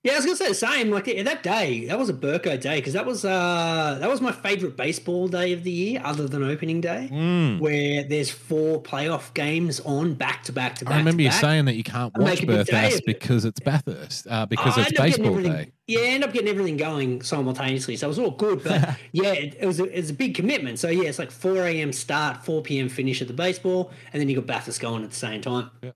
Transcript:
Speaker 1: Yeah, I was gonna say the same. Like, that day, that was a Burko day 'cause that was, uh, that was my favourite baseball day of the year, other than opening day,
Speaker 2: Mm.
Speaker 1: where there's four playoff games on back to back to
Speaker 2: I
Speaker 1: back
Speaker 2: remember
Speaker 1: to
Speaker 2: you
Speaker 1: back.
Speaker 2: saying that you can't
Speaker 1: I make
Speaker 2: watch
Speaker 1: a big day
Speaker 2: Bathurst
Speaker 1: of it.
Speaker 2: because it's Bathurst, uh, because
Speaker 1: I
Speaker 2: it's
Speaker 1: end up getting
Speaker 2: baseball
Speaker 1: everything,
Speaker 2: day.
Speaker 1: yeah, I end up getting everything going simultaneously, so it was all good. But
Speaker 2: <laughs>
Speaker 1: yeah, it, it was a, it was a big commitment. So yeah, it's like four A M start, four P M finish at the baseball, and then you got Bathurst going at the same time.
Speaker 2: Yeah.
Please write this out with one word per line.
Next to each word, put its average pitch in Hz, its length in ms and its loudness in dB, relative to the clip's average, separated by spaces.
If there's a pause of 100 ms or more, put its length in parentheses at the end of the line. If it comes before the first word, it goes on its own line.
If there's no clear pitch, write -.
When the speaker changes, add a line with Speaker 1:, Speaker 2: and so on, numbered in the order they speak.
Speaker 1:
Yeah, 262 120 2
I - 20 2
was 269 80 2
gonna 349 120 2
say 370 120 0
the 196 60 2
same. 233 360 0
Like, 202 140 0
that 240 400 -2
day, 165 420 0
that 170 140 -2
was 165 80 0
a - 40 -2
Burko 143 480 -2
day 143 220 -2
'cause 139 120 -4
that 208 120 -2
was, 240 180 -4
uh, 170 760 0
that 180 100 0
was 269 100 0
my 247 120 0
favourite 180 440 -2
baseball 175 520 -2
day 180 240 0
of 170 100 -4
the 180 80 -4
year, 190 340 -2
other 147 220 -2
than 139 160 -2
opening 160 380 0
day, 190 320 -2
Speaker 2:
Mm. 156 480 2
Speaker 1:
where 147 420 2
there's 143 260 -2
four 156 540 0
playoff 147 520 -4
games 156 500 0
on 151 300 0
back 131 300 -4
to - 80 -8
back 127 240 -2
to 123 100 -8
Speaker 2:
I - 20 -4
Speaker 1:
back 147 100 4
Speaker 2:
remember 165 200 4
Speaker 1:
to 156 60 4
Speaker 2:
you 127 60 6
Speaker 1:
back. - 100 4
Speaker 2:
saying 151 260 6
that 117 100 4
you 113 80 -4
can't 120 320 -4
Speaker 1:
I - 20 0
make 190 100 6
Speaker 2:
watch 185 140 2
Speaker 1:
a 165 40 0
big 104 200 4
day - 60 0
Speaker 2:
Bathurst 110 240 4
Speaker 1:
of - 60 2
it. - 40 -2
Speaker 2:
because 113 380 2
it's 113 160 -4
Bathurst, 110 680 -4
uh, 110 180 -2
because 113 300 2
Speaker 1:
I 120 40 4
Speaker 2:
it's 294 100 4
Speaker 1:
end - 80 2
up 139 80 6
getting 220 160 4
Speaker 2:
baseball 196 160 4
Speaker 1:
everything, 175 140 0 (140)
Speaker 2:
day. - 60 -20 (140)
Speaker 1:
yeah, 226 140 2
I 240 60 2
end 269 180 2
up 220 80 -2
getting 208 160 0
everything 190 280 0
going 139 460 -2
simultaneously, 131 720 -2
so 147 100 -4
it - 20 0
was 156 100 -2
all 214 140 0
good. 202 320 0
But 156 400 4
Speaker 2:
<laughs> - 80 -16
Speaker 1:
yeah, 190 200 2
it, 147 280 -4
it 208 60 0
was 170 120 2
a, 190 60 2
it 185 160 -4
was 156 100 -6
a 143 40 -6
big 240 200 -2
commitment. 165 460 -2
So 175 80 0
yeah, 170 200 2
it's 143 120 -6
like 143 100 -6
four 190 340 0
A 165 160 0
M 143 120 -2
start, 143 520 -2
four 156 180 0
P 143 180 -2
M 127 80 0
finish 131 340 -2
at 120 60 -6
the 123 60 -8
baseball, 180 580 0 (200)
and 147 80 -4
then 139 80 2
you 135 60 2
got 123 120 0
Bathurst 117 340 -6
going 117 240 -4
at 104 60 -10
the - 60 -12
same 110 240 -6
time. 123 300 -4 (140)
Speaker 2:
Yeah. 127 120 -10